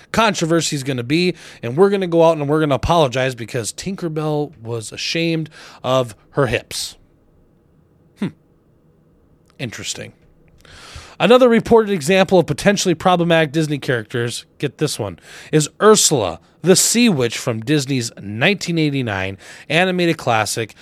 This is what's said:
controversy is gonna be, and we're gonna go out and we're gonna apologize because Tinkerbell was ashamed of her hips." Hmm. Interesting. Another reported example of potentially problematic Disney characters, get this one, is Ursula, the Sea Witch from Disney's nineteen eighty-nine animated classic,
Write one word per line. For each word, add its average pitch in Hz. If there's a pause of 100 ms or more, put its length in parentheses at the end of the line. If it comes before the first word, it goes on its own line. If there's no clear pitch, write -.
(120)
controversy 165
is 139
gonna 127
be, 165 (260)
and 120
we're 196
gonna 196
go 165
out 165
and 143
we're 156
gonna 147
apologize 131
because 113
Tinkerbell 156
was 110
ashamed 165 (320)
of 127 (160)
her 139
hips." - (1200)
Hmm. 190 (1300)
Interesting. 110 (1040)
Another 240
reported 226
example 185
of 151
potentially 175
problematic 170
Disney 151
characters, 120 (120)
get 139
this 151
one, 98 (320)
is 151 (120)
Ursula, 139 (220)
the 175
Sea 240
Witch 131
from 113
Disney's 127 (120)
nineteen 151
eighty-nine 113 (300)
animated 175
classic, 110